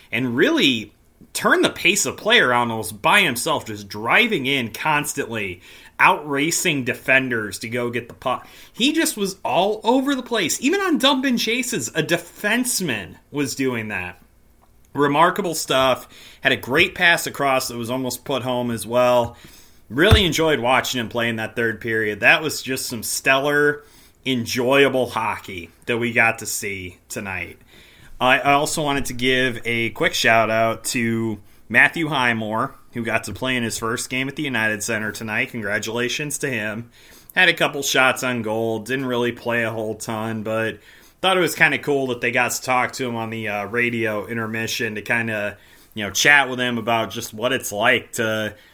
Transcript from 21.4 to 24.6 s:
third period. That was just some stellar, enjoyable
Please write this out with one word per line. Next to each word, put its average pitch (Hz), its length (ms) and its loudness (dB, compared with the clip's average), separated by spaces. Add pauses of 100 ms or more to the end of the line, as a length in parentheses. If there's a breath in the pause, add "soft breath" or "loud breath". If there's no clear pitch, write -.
third 113 240 0
period. 110 400 -2
That 151 220 4
was 151 200 -4
just 131 240 -6
some 117 160 -8
stellar, 147 800 2 (420 loud breath)
enjoyable 127 840 2